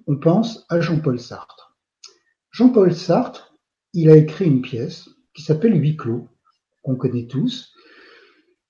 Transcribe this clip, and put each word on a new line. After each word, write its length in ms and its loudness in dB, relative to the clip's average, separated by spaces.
on 100 -2
pense 540 -2
à 100 -2
Jean-Paul 400 -2
Sartre. 560 -20
Jean-Paul 420 4
Sartre, 640 -4
il 160 4
a 60 10
écrit 300 4
une 160 2
pièce 480 -10
qui 80 -20
s'appelle 360 0
Huis 200 0
clos, 320 -8
qu'on 120 -4
connaît 300 -4
tous, 480 -6